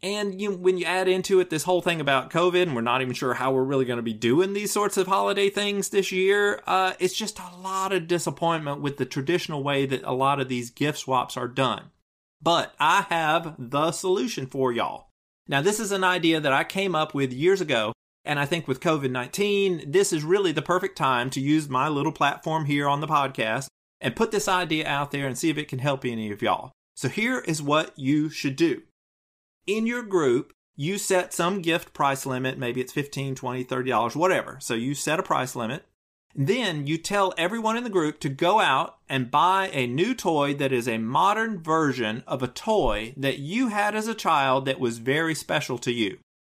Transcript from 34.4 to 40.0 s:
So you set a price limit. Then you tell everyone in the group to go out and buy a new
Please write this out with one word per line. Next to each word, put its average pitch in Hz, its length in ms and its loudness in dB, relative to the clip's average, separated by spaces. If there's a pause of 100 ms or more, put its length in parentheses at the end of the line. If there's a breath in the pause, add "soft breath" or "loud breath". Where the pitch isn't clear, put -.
So - 140 -4
you 123 180 -2
set 151 260 -2
a 185 40 -2
price 131 340 -2
limit. 120 260 -6 (500)
Then 160 540 0
you 160 100 -2
tell 190 400 0
everyone 220 380 0
in 240 80 -4
the 247 60 -6
group 156 320 0
to 156 80 -2
go 175 320 4
out 143 360 2 (120)
and 127 220 -2
buy 185 420 4
a 127 120 0
new 160 280 0